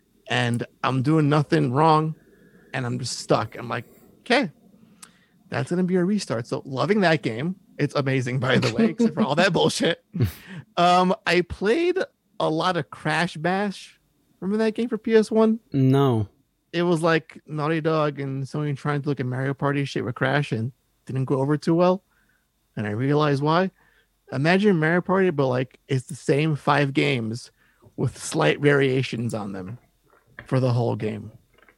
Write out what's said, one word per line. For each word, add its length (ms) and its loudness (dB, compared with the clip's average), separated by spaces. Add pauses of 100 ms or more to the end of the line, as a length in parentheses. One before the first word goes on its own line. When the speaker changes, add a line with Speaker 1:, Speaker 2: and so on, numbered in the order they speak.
(280)
Speaker 1:
and 380 -2 (160)
I'm 200 0
doing 260 2
nothing 440 2
wrong, 440 2 (580)
and 100 -4
I'm 140 -4
just 220 -8
stuck. 360 0
I'm 120 -12
like, 160 -6 (380)
"Okay, 280 0 (1000)
that's 200 -4
gonna 140 0
be 120 -2
a 80 2
restart." 440 -4
So 160 -6
loving 380 -2
that 200 2
game. 320 -4 (240)
It's 160 -2
amazing, 460 -2
by 180 2
the 160 0
way, 120 4
except 280 0
for 80 0
all 140 2
that 160 4
Speaker 2:
<laughs> 20 -2
Speaker 1:
bullshit. 500 0 (720)
Um, 380 4 (120)
I 160 2
played 540 -2 (420)
a 100 0
lot 300 0
of 120 -6
Crash 460 -2
Bash. 640 -4 (400)
Remember 240 -2
that 100 0
game 140 -4
for 100 -4
P 160 0
S 160 4
one? 300 4 (120)
Speaker 2:
No. 560 4 (440)
Speaker 1:
It 100 -2
was, 200 2
like, 440 0
Naughty 360 -2
Dog 380 0
and 240 -6
Sony 320 -4
trying 260 -2
to 60 -4
look 120 -2
at 60 -2
Mario 280 -4
Party 300 -2
shit 200 -6
with 100 -6
Crash 380 -2
and 200 -4 (340)
didn't 200 -4
go 140 0
over 180 0
too 160 0
well. 280 2 (760)
And 100 -4
I 40 -4
realized 520 0
why. 280 2 (640)
Imagine 460 2
Mario 240 2
Party, 280 2
but, 180 0
like, 400 -4
it's 180 -2
the 80 -14
same 420 0
five 380 0
games 560 -2 (460)
with 200 -2
slight 440 0
variations 760 0
on 180 -8
them 260 -12 (680)
for 140 0
the 120 2
whole 240 0
game. 360 -8 (460)